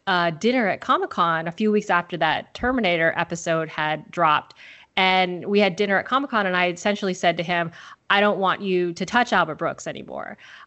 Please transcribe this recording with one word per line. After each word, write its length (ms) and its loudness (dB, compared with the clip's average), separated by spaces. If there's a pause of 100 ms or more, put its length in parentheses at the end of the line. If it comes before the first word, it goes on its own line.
uh, 240 2
dinner 360 0
at 140 -2
Comic-Con 640 0
a 40 -4
few 200 0
weeks 200 0
after 260 0
that 380 0
Terminator 600 0
episode 540 -2
had 400 -4
dropped. 460 0 (420)
And 480 2
we 140 2
had 160 2
dinner 240 0
at 80 -4
Comic-Con, 400 0
and 100 0
I 120 2
essentially 440 -2
said 240 2
to 60 -6
him, 280 -2 (380)
"I 100 4
don't 200 2
want 220 0
you 320 0
to 120 -6
touch 260 0
Albert 280 2
Brooks 260 -4
anymore. 500 -10 (320)